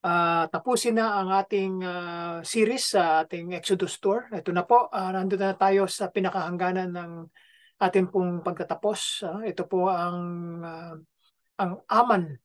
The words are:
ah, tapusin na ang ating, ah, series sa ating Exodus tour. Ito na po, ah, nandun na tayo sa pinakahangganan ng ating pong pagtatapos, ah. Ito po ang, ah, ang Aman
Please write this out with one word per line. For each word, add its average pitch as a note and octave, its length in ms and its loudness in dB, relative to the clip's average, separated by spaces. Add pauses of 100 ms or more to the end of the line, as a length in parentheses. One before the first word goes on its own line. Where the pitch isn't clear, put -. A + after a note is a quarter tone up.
ah, E3+ 480 2
tapusin A#3 480 0
na A3 160 0
ang F#3+ 160 0
ating, F#3+ 480 0
ah, E3+ 640 -6
series A3+ 480 0
sa D#3+ 320 4
ating F3 320 -8
Exodus F3+ 400 -2
tour. A3 320 0
Ito F#3 240 -6
na F3 160 -2
po, A#3+ 240 6
ah, F#3+ 160 -2
nandun F#3+ 320 -2
na F#3+ 160 0
tayo G3 320 4
sa F#3+ 240 -6
pinakahangganan F3+ 800 -2
ng F3 200 -10 (680)
ating F#3 320 2
pong F3+ 320 0
pagtatapos, F3+ 560 -2 (240)
ah. F3+ 160 -6
Ito A3+ 240 -6
po F#3 240 0
ang, F3 320 -2 (400)
ah, E3 400 -12 (640)
ang F3+ 80 -2 (160)
Aman G#3+ 400 4 (160)